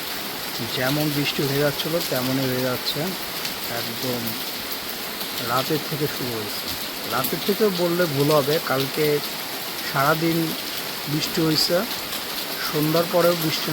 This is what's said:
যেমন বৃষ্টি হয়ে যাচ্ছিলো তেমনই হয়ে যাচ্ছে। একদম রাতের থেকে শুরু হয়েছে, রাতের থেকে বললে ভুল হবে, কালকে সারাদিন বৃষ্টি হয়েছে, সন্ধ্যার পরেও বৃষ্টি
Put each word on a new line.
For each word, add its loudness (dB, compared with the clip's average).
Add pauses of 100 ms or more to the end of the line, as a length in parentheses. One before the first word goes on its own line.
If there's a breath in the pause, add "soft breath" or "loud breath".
(760)
যেমন 2 (100)
বৃষ্টি 0
হয়ে 2
যাচ্ছিলো 0 (140)
তেমনই 0
হয়ে 0
যাচ্ছে। -2 (800)
একদম -2 (1300)
রাতের 2
থেকে 0
শুরু -4
হয়েছে, -6 (480)
রাতের 0
থেকে 2 (180)
বললে 4 (100)
ভুল 4 (100)
হবে, 4 (160)
কালকে 2 (840)
সারাদিন 4 (760)
বৃষ্টি 0
হয়েছে, 4 (920)
সন্ধ্যার 4
পরেও 6 (100)
বৃষ্টি 0